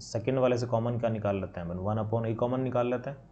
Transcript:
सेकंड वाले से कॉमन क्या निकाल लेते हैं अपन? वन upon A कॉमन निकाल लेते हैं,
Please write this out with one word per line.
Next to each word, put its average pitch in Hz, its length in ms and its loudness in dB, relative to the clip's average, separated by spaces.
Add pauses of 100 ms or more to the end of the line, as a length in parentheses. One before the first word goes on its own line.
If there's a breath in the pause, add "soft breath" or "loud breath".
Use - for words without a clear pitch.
सेकंड 127 360 -2
वाले 123 200 4
से 120 80 0
कॉमन 120 320 0
क्या 117 120 0
निकाल 101 300 0
लेते 90 200 -6
हैं 87 60 -6
अपन? 87 120 -4
वन 104 200 0
upon 113 280 0
A 113 100 0
कॉमन 123 240 0
निकाल 123 300 0
लेते 123 200 -2
हैं, 143 60 -10 (160)